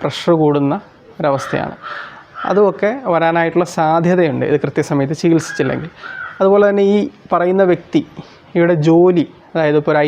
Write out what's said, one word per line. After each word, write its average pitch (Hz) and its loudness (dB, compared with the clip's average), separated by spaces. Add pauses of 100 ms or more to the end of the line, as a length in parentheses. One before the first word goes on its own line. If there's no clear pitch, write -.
പ്രഷർ 165 -2 (100)
കൂടുന്ന 143 0 (460)
ഒരവസ്ഥയാണ്. - -4 (760)
അതുമൊക്കെ 202 2 (240)
വരാനായിട്ടുള്ള 165 0
സാധ്യതയുണ്ട് 165 0
ഇത് 147 0
കൃത്യസമയത്ത് 143 -2
ചികിത്സിച്ചില്ലെങ്കിൽ. 156 -2 (500)
അതുപോലെ 196 4
തന്നെ 202 0 (100)
ഈ 208 2 (360)
പറയുന്ന 180 2
വ്യക്തി, 170 0 (540)
ഇവരുടെ 175 2 (120)
ജോലി, 170 4 (260)
അതായത് 151 0
ഇപ്പോൾ 156 -2
ഒരു 151 2
ഐ - -2